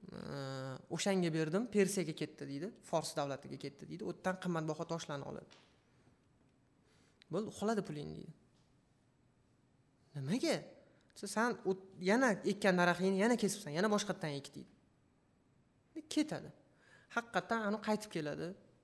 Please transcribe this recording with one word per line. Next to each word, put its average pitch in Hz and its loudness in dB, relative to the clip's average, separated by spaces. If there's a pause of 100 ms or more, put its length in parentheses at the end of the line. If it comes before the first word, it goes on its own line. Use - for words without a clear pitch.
"Ehm, 135 -6 (120)
o'shanga 185 2
berdim, 160 2
Persiyaga 190 2
ketdi", 151 -6
deydi, 139 -6 (120)
"Fors 156 0
davlatiga 139 -4
ketdi", 139 -10
deydi. 165 -8
"O'tdan 185 -2
qimmatbaho 165 -2
toshlarni 156 -6
oladi". - -12 (1700)
"Bo'ldi, 208 -4
uxladi 208 0
puling", 151 -6
deydi. 156 -10 (1800)
"Nimaga?" 202 0 (520)
Desa, - -12
"San 226 2 (120)
o't-, 190 -2 (100)
yana 214 6 (160)
ekkan 202 4
daraxtingni 175 4
yana 233 6
kesibsan, 196 0
yana 180 4
boshqatdan 202 0
ek", 143 -6
deydi. - -14 (1400)
Ketadi. 156 -2 (640)
Haqiqatan 226 -2
anu 208 0
qaytib 214 0
keladi. 156 -4 (360)